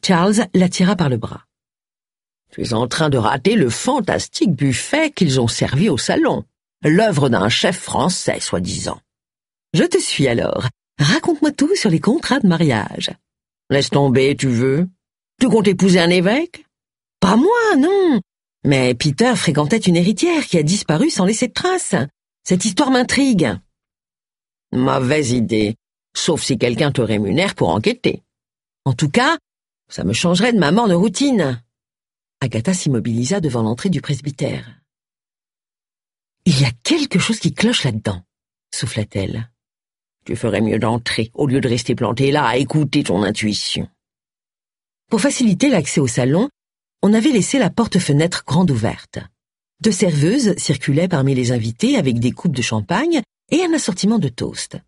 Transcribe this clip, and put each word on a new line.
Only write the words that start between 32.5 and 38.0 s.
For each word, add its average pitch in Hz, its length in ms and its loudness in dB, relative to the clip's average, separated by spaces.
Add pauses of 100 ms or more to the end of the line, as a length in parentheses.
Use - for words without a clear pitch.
s'immobilisa 123 640 -2
devant 123 220 -2
l'entrée 113 280 -2
du 147 120 0
presbytère. « 135 800 -8 (1600)
Il 139 140 2
y 139 60 4
a 120 60 0 (120)
quelque 294 340 0
chose 220 220 -2
qui 147 140 -2
cloche 226 320 0
là-dedans », 104 360 -4 (540)